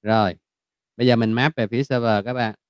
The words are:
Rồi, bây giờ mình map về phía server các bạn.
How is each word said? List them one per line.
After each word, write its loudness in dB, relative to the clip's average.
Rồi, 2
bây 0
giờ 4
mình 0
map 0
về -2
phía -4
server 0
các -8
bạn. -4